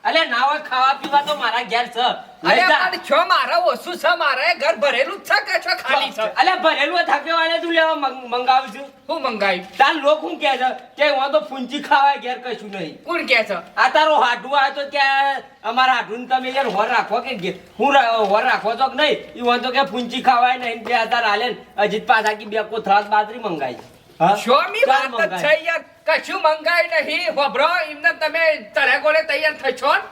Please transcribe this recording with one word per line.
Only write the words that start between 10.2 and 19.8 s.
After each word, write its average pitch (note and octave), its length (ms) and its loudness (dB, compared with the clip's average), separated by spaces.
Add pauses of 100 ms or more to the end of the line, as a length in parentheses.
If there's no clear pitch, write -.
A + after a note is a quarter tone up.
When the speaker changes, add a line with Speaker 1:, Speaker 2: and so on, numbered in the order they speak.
Speaker 1:
હું D#4+ 200 -8
કહે C4+ 160 0
છે B3+ 120 0 (280)
કે D4 120 2
હું C#4 240 0
તો D#4 80 4
ફૂંચી C4 420 -8
ખાવાય C#4 340 4
ઘેર B3 220 -8
કશું G#3+ 320 -10
નહીં. F3+ 340 -12
Speaker 2:
કોણ E4 220 -4
કહે A3+ 160 2
છે? G3 120 -4 (220)
Speaker 1:
આ A#3 120 4
તારો D#4 280 4
હાડુ B3 380 0
આ C#4 160 4
તો C#4 200 -8
કે C#4+ 120 0 (600)
અમારા B3+ 280 2
હાડુને A#3 340 -4
તમે B3+ 240 -2
યાર C4 160 0
હોર G#3 220 0
રાખો A3+ 320 0
કે C4 140 -8
ઘે-, F3+ 240 -6 (200)
હું C4+ 160 2
રા-, A#3 180 4 (120)
હોર G3+ 180 2
રાખો A3+ 320 0
છો C4 140 0
કે B3 80 -6
નહીં? C#4 220 2 (160)
ઈ A3+ 60 -14
હું A#3+ 200 0
તો B3 100 -4
કે C4+ 140 0